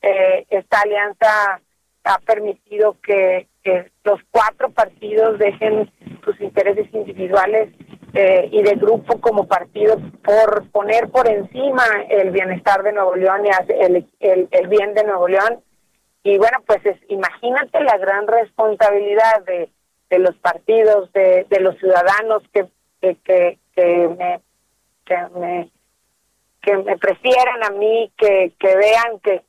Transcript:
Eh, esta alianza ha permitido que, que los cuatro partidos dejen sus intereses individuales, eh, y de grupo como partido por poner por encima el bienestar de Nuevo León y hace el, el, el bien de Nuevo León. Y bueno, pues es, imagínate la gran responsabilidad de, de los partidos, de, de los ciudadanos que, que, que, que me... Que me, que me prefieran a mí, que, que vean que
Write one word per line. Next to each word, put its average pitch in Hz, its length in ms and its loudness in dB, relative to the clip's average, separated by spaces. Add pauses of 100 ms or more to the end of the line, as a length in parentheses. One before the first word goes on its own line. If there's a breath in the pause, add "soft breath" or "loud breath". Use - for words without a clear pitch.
Eh, 190 480 0
esta 208 320 -2
alianza 208 760 -2 (480)
ha 196 120 0
permitido 208 800 -2
que, 185 460 0 (160)
que 180 280 -4 (120)
los 202 160 -2 (100)
cuatro 226 400 0
partidos 214 720 -2
dejen 214 520 -2 (320)
sus 202 160 -4
intereses 202 540 -2
individuales, 196 800 -2 (400)
eh, 190 380 2
y 208 120 2
de 202 120 2
grupo 214 440 0
como 214 280 0
partido 208 500 0 (260)
por 208 460 2
poner 214 400 -2
por 254 180 2
encima 247 560 -2 (260)
el 190 220 0
bienestar 190 520 -2
de 208 100 -2
Nuevo 190 220 0
León 190 300 0
y 208 40 2
hace 185 320 0
el, 180 280 0 (100)
el, 185 320 0
el 180 160 2
bien 208 260 0
de 214 100 0
Nuevo 190 240 -2
León. 202 340 0 (600)
Y 196 160 2
bueno, 233 260 2
pues 202 200 0
es, 202 120 -2 (120)
imagínate 240 720 -4
la 240 140 2
gran 196 280 -4
responsabilidad 214 1200 0
de, 180 240 -6 (400)
de 180 100 2
los 180 180 0
partidos, 208 760 0
de, 185 340 2
de 196 120 0
los 185 180 0
ciudadanos 196 640 0 (100)
que, 190 160 -2 (320)
que, 185 240 -2
que, 180 360 0 (160)
que 175 320 2 (100)
me... 180 240 -6 (640)
Que 175 340 -6
me, 175 320 -8 (920)
que 202 160 0
me 196 200 -4
prefieran 247 680 -2
a 214 60 -4
mí, 214 480 -2
que, 190 400 2
que 190 180 2
vean 214 460 2
que 190 280 -2